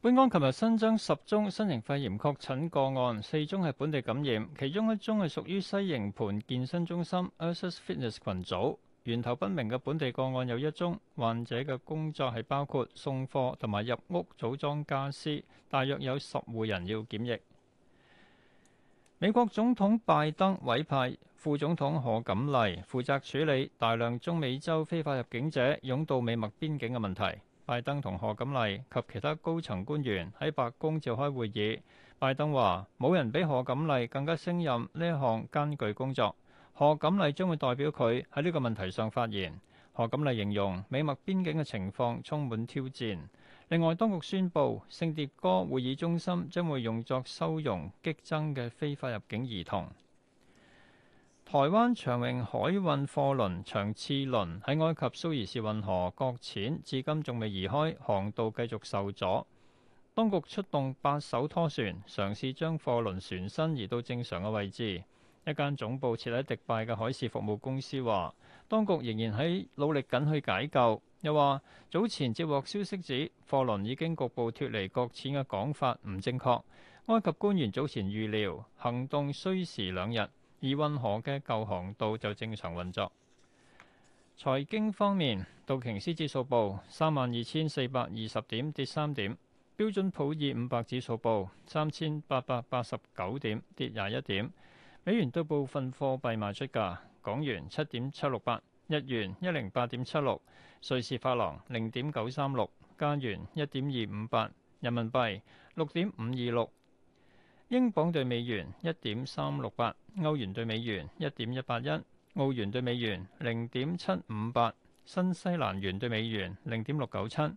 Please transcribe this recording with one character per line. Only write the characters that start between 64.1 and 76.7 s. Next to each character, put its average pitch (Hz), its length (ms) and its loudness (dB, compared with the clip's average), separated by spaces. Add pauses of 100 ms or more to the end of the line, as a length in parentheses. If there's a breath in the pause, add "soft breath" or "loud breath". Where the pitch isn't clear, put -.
常 90 220 -4
嘅 104 40 -2
位 104 220 -2
置。 95 320 -4 (420 soft breath)
一 151 80 -2
間 143 220 0
總 123 240 -4
部 123 180 0
設 117 160 -6
喺 127 120 0
迪 120 120 -4 (100)
拜 110 200 0
嘅 117 80 -2
海 113 180 -2
事 - 160 -4
服 113 120 -4
務 104 180 -2
公 131 220 -4
司 135 200 -6
話， 104 320 0 (360 loud breath)
當 220 180 2
局 202 120 2
仍 113 200 -2
然 110 180 0
喺 170 380 0
努 143 180 2
力 139 100 2
緊 131 300 2
去 151 160 2
解 107 200 2
救。 120 340 6 (200)
又 151 120 0
話 139 260 6 (300 loud breath)
早 196 160 2
前 131 260 0
接 165 140 0
獲 139 180 2
消 202 200 -4
息 196 140 -6
指 147 340 -2 (180)
貨 135 140 4
輪 104 180 2
已 117 140 -2
經 165 180 -2
局 135 140 -2
部 117 240 -2
脫 131 180 -4
離 101 180 -2
擱 123 220 0
淺 139 260 -4
嘅 139 60 0
講 104 300 -2
法 127 260 0 (100)
唔 98 120 -4
正 123 180 -2
確。 120 240 2 (440 loud breath)